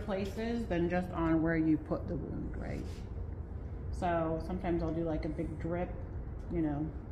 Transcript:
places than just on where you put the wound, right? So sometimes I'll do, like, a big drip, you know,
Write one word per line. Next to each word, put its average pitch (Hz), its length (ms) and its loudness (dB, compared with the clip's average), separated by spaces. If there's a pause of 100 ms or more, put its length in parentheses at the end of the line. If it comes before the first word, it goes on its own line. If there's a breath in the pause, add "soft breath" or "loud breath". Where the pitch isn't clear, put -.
places 220 600 0
than 175 220 4
just 180 240 2
on 165 280 4
where 165 160 4
you 160 200 6
put - 300 -2
the 175 80 -2
wound, - 420 -4
right? - 260 -4 (1080)
So 165 540 2
sometimes 175 380 0
I'll 160 100 2
do, 165 100 0
like, 156 220 0
a 160 40 0
big 160 300 -2
drip, 175 300 0 (640)
you 170 100 2
know, 151 240 2 (260)